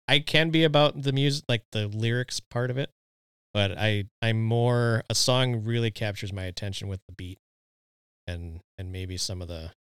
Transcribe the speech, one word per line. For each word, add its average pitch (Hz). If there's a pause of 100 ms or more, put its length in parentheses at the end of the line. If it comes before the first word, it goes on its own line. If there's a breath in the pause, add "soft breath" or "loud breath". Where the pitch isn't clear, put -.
I 139
can 156
be 160
about 147
the 139
music, 139
like, 117 (100)
the 107
lyrics 117
part 123
of 123
it, 139 (640)
but 98
I, 104 (160)
I'm 113
more, 117
a 117
song 127
really 117
captures 101
my 95
attention 98
with 95
the 92
beat 90 (880)
and, 85 (180)
and 92
maybe 92
some 92
of 85
the, 82 (140)